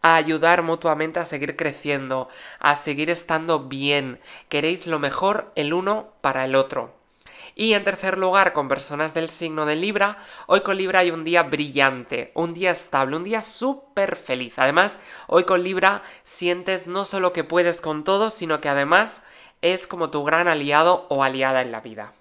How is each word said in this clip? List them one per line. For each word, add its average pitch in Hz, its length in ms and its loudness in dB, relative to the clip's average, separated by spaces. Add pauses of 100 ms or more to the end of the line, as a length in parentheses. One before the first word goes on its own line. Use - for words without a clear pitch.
a 165 140 6
ayudar 160 460 4
mutuamente 160 580 -2
a 170 60 -4
seguir 143 320 -6
creciendo, 135 720 -4 (300)
a 147 160 4
seguir 151 340 -4
estando 165 500 0
bien. 135 640 -4 (260)
Queréis 160 400 -2
lo 160 100 -2
mejor 190 580 -2
el 147 180 -2
uno 196 480 -4
para 131 240 -2
el 131 100 -2
otro. 131 380 -2 (600)
Y 220 200 2
en 202 100 2
tercer 190 340 -2
lugar, 185 360 4
con 143 160 -2
personas 147 440 -2
del 165 160 -2
signo 156 360 -4
de 151 100 0
Libra, 202 420 -2 (300)
hoy 196 140 4
con 190 160 -2
Libra 190 220 2
hay 175 120 4
un 165 140 -8
día 170 180 2
brillante, 135 920 -2
un 165 200 -2
día 180 180 0
estable, 143 460 -2
un 175 80 -6
día 220 160 -4
súper 214 760 -4
feliz. 127 420 -6
Además, 151 420 2 (280)
hoy 175 160 4
con 180 200 2
Libra 190 380 2 (220)
sientes 180 640 -4
no 190 160 -2
solo 185 300 0
que 165 100 -2
puedes 170 380 2
con 151 240 -6
todo, 196 240 2
sino 160 320 -4
que 147 80 -2
además 156 560 2 (360)
es 180 240 0
como 170 260 -6
tu 147 120 -2
gran 160 240 2
aliado 156 640 4
o 135 160 2
aliada 131 360 2
en 120 120 -4
la 110 80 -10
vida. 107 400 -14